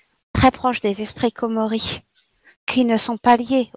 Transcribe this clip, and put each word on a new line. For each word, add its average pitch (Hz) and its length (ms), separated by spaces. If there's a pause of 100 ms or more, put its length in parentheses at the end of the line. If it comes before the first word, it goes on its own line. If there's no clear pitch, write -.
(340)
très - 160
proche - 320
des 202 220
esprits 226 280
Komori, 220 680 (640)
qui 254 180
ne 226 140
sont 226 200
pas 240 200
liés 240 400